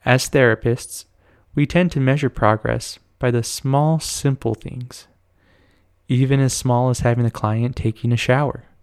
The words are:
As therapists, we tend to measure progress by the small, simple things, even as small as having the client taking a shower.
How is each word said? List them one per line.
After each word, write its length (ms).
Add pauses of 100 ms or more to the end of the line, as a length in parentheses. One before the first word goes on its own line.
As 240
therapists, 720 (500)
we 120
tend 260
to 80
measure 300
progress 680 (200)
by 120
the 120
small, 560
simple 540
things, 540 (1000)
even 320
as 140
small 360
as 120
having 240
the 60
client 440
taking 380
a 40
shower. 460 (200)